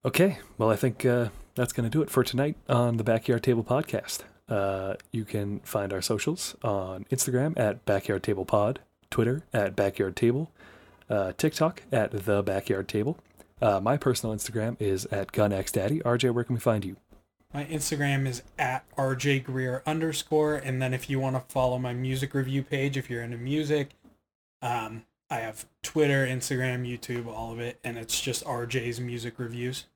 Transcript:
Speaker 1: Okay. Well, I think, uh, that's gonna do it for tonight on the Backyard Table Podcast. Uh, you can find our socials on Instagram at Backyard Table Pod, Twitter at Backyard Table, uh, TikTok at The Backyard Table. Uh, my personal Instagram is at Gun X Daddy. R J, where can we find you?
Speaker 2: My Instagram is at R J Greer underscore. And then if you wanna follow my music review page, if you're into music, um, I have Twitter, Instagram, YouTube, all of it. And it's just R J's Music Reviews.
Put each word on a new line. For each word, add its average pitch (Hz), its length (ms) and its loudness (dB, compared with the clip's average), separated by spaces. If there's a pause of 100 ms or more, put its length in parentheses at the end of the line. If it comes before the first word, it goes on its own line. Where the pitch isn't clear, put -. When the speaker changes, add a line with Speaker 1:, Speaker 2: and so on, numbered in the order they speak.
Speaker 1:
Okay. 180 340 4 (180)
Well, 110 140 4
I 107 60 6
think, - 280 0
uh, 120 240 4 (260)
that's 123 200 0
gonna 117 160 0
do 156 120 2
it - 80 -2
for 127 140 4
tonight 139 320 0 (120)
on 120 280 4
the 110 80 0
Backyard 117 380 2
Table 117 200 4
Podcast. - 580 -2 (280)
Uh, 98 460 0 (160)
you 110 140 -4
can 101 360 -4
find 101 320 -2
our 92 100 -2
socials - 600 -2
on 95 480 -2
Instagram 131 480 0
at 107 260 0
Backyard 98 380 0
Table 95 240 0
Pod, 107 340 2 (300)
Twitter 127 420 2
at 101 240 0
Backyard 98 400 0
Table, 127 340 2 (600)
uh, 98 260 0
TikTok 160 460 0 (100)
at 110 180 2 (140)
The 101 180 4
Backyard 98 460 -2
Table. 110 300 -2 (420)
Uh, 104 200 4
my 120 180 2
personal 113 360 0
Instagram 110 460 -4
is 98 260 0
at 98 260 -4
Gun 104 200 4
X 95 200 -2
Daddy. 110 300 0
R 120 140 2
J, 123 140 4
where 117 140 0
can 123 100 -2
we 117 60 -2
find 107 240 2
you? 95 120 -8 (580)
Speaker 2:
My 143 120 -6
Instagram 143 600 0
is 123 160 -4 (160)
at 131 240 0 (140)
R 131 180 0
J 135 240 2
Greer 127 480 -2
underscore. 156 720 2
And 131 240 -2
then 131 140 0
if 127 160 -6
you 135 100 0
wanna 131 280 0
follow 127 300 2
my 127 140 -2
music 131 420 -2
review 135 280 0
page, 139 340 -2
if 127 140 -6
you're 120 120 -4
into 117 140 -6
music, 143 540 0 (720)
um, 117 420 -4 (260)
I 147 100 -2
have 110 260 -10 (160)
Twitter, 139 440 4
Instagram, 127 640 -2
YouTube, 120 380 -6
all 113 260 -8
of 113 80 -8
it. 120 240 -8
And 120 140 -6
it's 113 220 -4
just - 260 -4
R 120 200 -4
J's 120 340 -4
Music 120 380 -8
Reviews. 120 460 -6 (120)